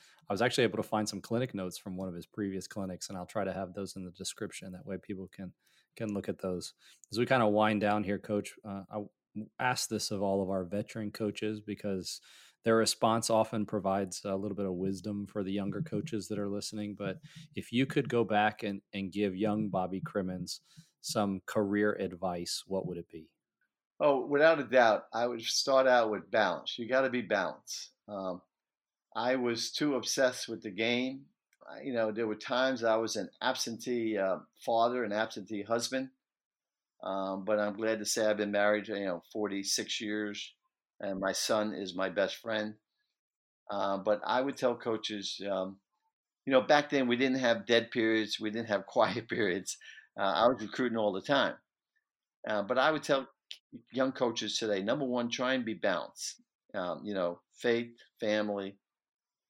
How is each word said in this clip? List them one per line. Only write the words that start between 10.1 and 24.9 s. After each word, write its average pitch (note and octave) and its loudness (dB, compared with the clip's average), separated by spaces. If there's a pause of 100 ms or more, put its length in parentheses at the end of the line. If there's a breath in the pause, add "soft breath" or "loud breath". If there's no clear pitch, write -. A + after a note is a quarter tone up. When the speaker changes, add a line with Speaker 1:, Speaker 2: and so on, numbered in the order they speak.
Speaker 1:
of G2+ -2
all G2 2
of F#2 -2
our F#2 -2
veteran G#2 -6
coaches G#2+ -4
because G2 -6 (460 loud breath)
their A2+ 8
response A2+ 4
often A2 4
provides G2 -2
a G2 -2
little G2 -4
bit G2 -2
of F#2 -2
wisdom F#2+ -4
for G#2 -4
the F#2+ -2
younger G2+ -2
coaches G#2 -4
that G#2 -4
are G2+ -2
listening. G#2 -6
But G2 -6 (360 loud breath)
if - -8
you B2 2
could C3+ 0
go A#2 2
back G#2 2
and, G2+ -4 (120)
and F#2+ -6
give G2+ 0
young G#2 0
Bobby F#2 -2
Crimmins F#2 -4 (400 soft breath)
some G2+ -2
career G#2 2
advice, F2+ -6
what F#2+ -2
would F2 -6
it E2+ -12
be? D#2+ -18 (680)
Speaker 2:
Oh, C#3 4
without D3+ 6
a C3 -4
doubt, A#2 6 (100)